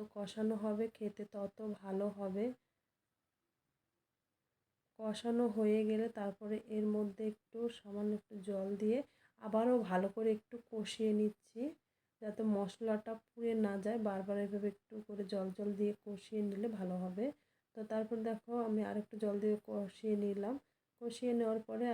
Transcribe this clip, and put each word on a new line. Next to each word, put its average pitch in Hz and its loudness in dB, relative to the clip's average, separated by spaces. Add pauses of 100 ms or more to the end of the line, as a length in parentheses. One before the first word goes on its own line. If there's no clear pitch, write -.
(140)
কষানো 214 0
হবে, 214 0
খেতে 214 -6
তত 202 -8 (240)
ভালো 196 0
হবে। 196 -2 (2500)
কষানো 233 2
হয়ে 214 4
গেলে 220 2
তারপরে 214 -4 (120)
এর 214 0
মধ্যে 214 0
একটু 214 -8 (100)
সামান্য 208 -4
একটু 208 -8
জল 190 -2
দিয়ে 214 2 (440)
আবারও 220 4
ভালো 185 2
করে 220 0
একটু 214 -6 (100)
কষিয়ে 220 0
নিচ্ছি, 214 0 (600)
যাতে 214 -4
মশলাটা 214 0
পুড়ে 233 -4
না 214 4
যায়। 214 0
বারবার 202 -2
এভাবে 202 0
একটু - -10
করে 208 -6
জল 190 -2
জল 208 -2
দিয়ে 208 2
কষিয়ে 208 -6
নিলে 202 -2
ভালো 190 -2
হবে। 185 -2 (440)
তো 220 -6
তারপর 220 -2
দেখো, 220 -4
আমি 220 2
আরেকটু 208 -4
জল 208 0
দিয়ে 214 4
কষিয়ে 208 -2
নিলাম। 202 0 (460)
কষিয়ে 240 -2
নেওয়ার 226 2
পরে 220 -2